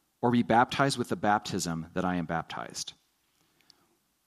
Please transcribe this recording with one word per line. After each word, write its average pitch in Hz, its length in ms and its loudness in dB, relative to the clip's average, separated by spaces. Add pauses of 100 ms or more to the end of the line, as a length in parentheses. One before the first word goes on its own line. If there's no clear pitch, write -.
(220)
or 120 100 2
be 120 120 4
baptized 127 540 4
with 120 100 -4
the 110 80 -4
baptism 87 760 0
that 90 100 -2
I 90 120 0
am 85 100 -2
baptized? - 680 -8 (1300)